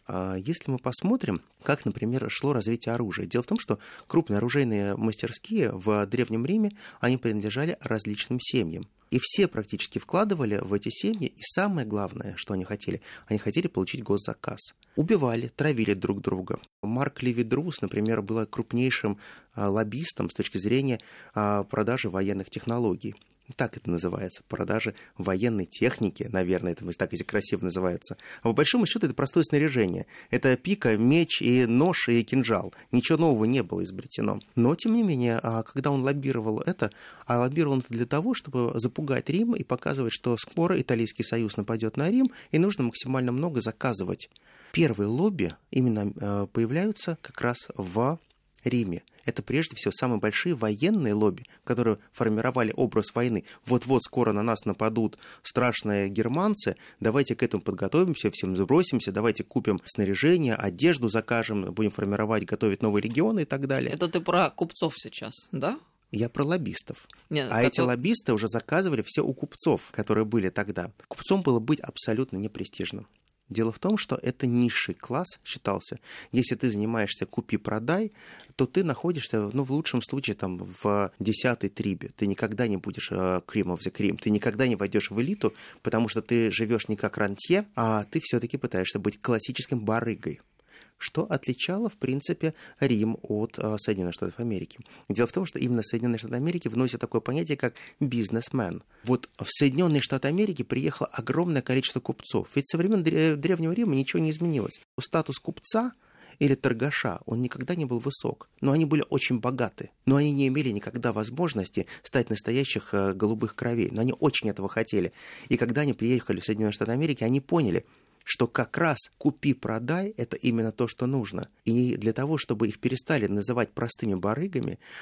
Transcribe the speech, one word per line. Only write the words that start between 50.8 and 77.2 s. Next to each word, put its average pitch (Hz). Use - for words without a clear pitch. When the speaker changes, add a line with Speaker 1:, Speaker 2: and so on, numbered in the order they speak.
Speaker 1:
лобби, 104
которые 113
формировали 113
образ 113
войны. 120
Вот-вот 127
скоро 113
на 104
нас 113
нападут 110
страшные 107
германцы, 117
давайте 120
к -
этому 107
подготовимся, 107
всем 92
сбросимся, 123
давайте 104
купим 107
снаряжение, 120
одежду 120
закажем, 107
будем 107
формировать, 104
готовить 104
новые 104
легионы 165
и -
так 139
далее. 131
Speaker 2:
Это 170
ты 170
про 175
купцов 165
сейчас, -
да? 156
Speaker 1:
Я 113
про 143
лоббистов. 143
Speaker 2:
Нет, -
Speaker 1:
А 117
эти 127
Speaker 2:
это 127
Speaker 1:
лоббисты 123
уже 107
заказывали 147
все -
у 135
купцов, -
которые 107
были 104
тогда. 98
Купцом -
было 127
быть 131
абсолютно 117
непрестижным. 101
Дело 110
в -
том, 208
что -
это 123
низший 120
класс -
считался. -
Если 123
ты 123
занимаешься 107